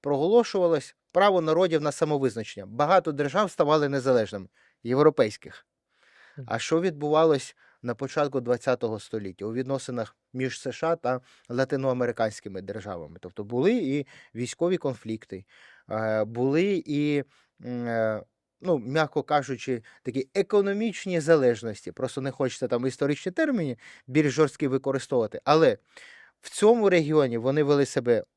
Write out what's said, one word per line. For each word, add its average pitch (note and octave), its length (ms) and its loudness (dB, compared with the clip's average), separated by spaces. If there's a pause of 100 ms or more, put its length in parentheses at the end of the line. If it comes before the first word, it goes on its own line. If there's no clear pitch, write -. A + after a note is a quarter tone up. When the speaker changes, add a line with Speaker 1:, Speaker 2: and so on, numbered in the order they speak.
Speaker 1:
проголошувалось E3+ 960 0 (160)
право F#3+ 280 4
народів D#3+ 420 2
на D3+ 100 -2
самовизначення. B2+ 760 -4
Багато D3+ 460 2
держав D3 380 -2
ставали D3+ 380 4
незалежними, A#2+ 580 0 (360)
європейських. B2+ 840 0 (720)
Speaker 2:
Мгм. C3 140 -14
Speaker 1:
А A#2 80 -2
що D#3+ 220 0
відбувалось D#3 760 2 (260)
на A#2+ 120 -6
початку C#3 460 -4
двадцятого A#2+ 600 -2
століття G2 460 -10
у A2+ 60 -8
відносинах B2 640 -6 (160)
між B2+ 280 -6
С C3 120 -8
Ш D#3+ 180 -4
А E3+ 60 0
та B2+ 240 -4 (280)
латиноамериканськими B2 1120 -2
державами? F#2 580 -12
Тобто F#2 240 -12
були B2+ 300 0
і C#3+ 320 -4 (280)
військові E3 420 -4
конфлікти, A2 680 -8 (460)
е, A2 340 0
були C#3 600 0
і, D3 380 -2 (400)
м, A#2+ 220 -8
е, A2 360 -2 (380)
ну, F3 180 0
м'яко C#3+ 440 -2
кажучи, C3 600 -2 (200)
такі B2+ 320 -6
економічні G3 840 0
залежності. A#2+ 720 2
Просто B2+ 280 -6
не C3+ 100 -4
хочеться C3 380 -4
там B2 180 0
історичні C#3+ 460 -4
терміни G3+ 440 -2 (300)
більш C#3+ 260 2
жорсткі D3+ 340 0
використовувати. C3 800 -2
Але... D3 340 6 (640)
в - 100 -20
цьому G#3+ 400 4
регіоні D3+ 480 4
вони C3+ 240 0
вели C#3+ 240 4
себе A#2+ 380 0 (120)